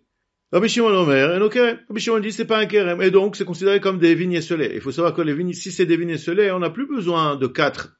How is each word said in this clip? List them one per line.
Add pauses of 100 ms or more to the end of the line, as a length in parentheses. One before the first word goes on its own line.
(520)
Rabbi
Shimon
Omer,
et
donc,
Rabbi
Shimon
dit,
c'est
pas
un
kerem,
et
donc
c'est
considéré
comme
des
vignes
esselées.
Il
faut
savoir
que
les
vignes,
si
c'est
des
vignes
esselées,
on
n'a
plus
besoin
de
quatre